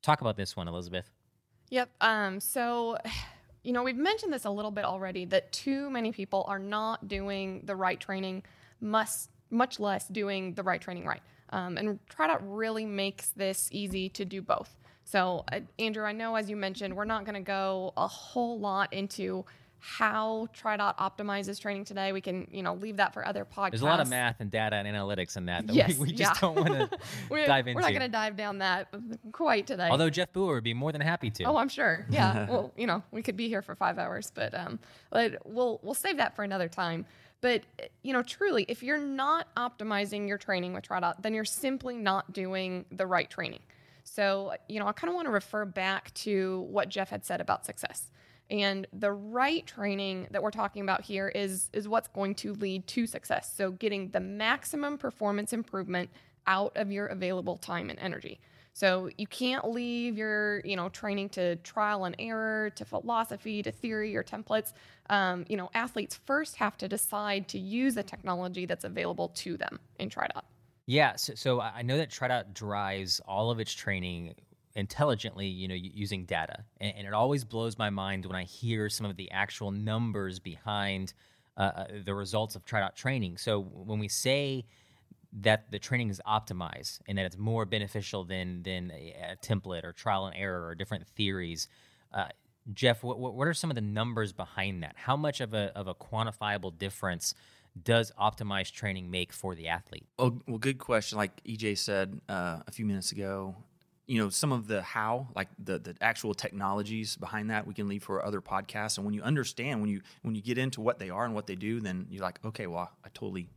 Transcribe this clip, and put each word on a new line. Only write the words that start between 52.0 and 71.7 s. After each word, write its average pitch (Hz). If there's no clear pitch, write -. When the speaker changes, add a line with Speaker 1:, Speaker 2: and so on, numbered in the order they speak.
Speaker 2:
going 196
to 208
lead 190
to 233
success. -
So 190
getting 196
the 185
maximum 269
performance 208
improvement 185
out 196
of 202
your 202
available 180
time 175
and -
energy. -
So 185
you 208
can't 254
leave 240
your, 208
you 196
know, 175
training 202
to 175
trial 208
and 175
error, 220
to -
philosophy, 220
to 220
theory 220
or 220
templates. 214
Um, 185
you 208
know, 180
athletes 226
first 302
have 208
to 190
decide 202
to 202
use 233
the 202
technology 180
that's 170
available 175
to -
them -
in 190
TriDot. -
Speaker 1:
Yeah, 135
so, -
so 123
I 107